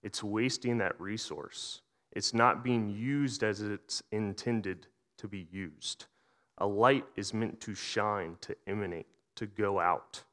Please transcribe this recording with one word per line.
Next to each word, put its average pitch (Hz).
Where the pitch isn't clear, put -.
It's 104
wasting 120
that 95
resource. -
It's -
not 120
being 117
used 123
as 107
it's 104
intended 104
to 104
be 95
used. 87
A 98
light 117
is 101
meant 110
to 107
shine, 101
to -
emanate, 95
to 110
go 101
out. 87